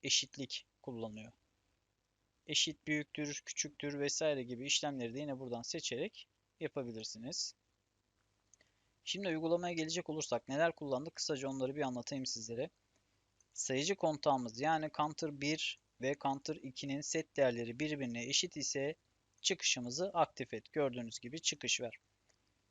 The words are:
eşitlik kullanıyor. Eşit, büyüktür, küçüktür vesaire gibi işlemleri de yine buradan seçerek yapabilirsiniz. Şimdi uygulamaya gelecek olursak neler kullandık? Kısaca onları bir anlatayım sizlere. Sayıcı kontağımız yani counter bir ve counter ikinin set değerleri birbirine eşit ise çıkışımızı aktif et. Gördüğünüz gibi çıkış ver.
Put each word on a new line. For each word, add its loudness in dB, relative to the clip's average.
eşitlik 0
kullanıyor. -8
Eşit, 0
büyüktür, -2
küçüktür -4
vesaire 2
gibi -6
işlemleri 0
de -6
yine -4
buradan -4
seçerek -4
yapabilirsiniz. -6
Şimdi -2
uygulamaya 2
gelecek 0
olursak 0
neler 4
kullandık? -2
Kısaca 0
onları 0
bir 0
anlatayım -2
sizlere. -4
Sayıcı 2
kontağımız 2
yani 2
counter 0
bir 0
ve 2
counter -2
ikinin -4
set -2
değerleri 4
birbirine -2
eşit 2
ise 0
çıkışımızı 0
aktif 2
et. -6
Gördüğünüz 0
gibi -8
çıkış 0
ver. -6